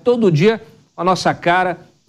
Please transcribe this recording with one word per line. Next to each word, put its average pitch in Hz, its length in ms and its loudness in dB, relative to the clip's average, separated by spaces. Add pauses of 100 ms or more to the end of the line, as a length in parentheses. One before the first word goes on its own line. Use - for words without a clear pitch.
todo 233 300 0
dia 196 300 2 (320)
com 170 80 -12
a - 20 -4
nossa 175 300 0
cara, 175 440 -2 (300)